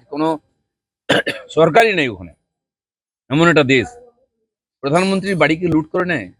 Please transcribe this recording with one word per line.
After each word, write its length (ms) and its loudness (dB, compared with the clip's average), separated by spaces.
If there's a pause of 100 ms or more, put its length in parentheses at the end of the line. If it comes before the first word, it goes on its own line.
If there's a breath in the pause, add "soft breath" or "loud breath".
কোনো 300 -4 (680)
<clears throat> 400 -4
সরকারই 440 4
নেই 160 -2
ওখানে, 240 -12 (960)
এমন 180 2
একটা 160 4
দেশ। 240 2 (920)
প্রধানমন্ত্রীর 540 -2
বাড়িকে 320 -2
লুট 220 -2
করে 160 -4
নেয়, 340 -6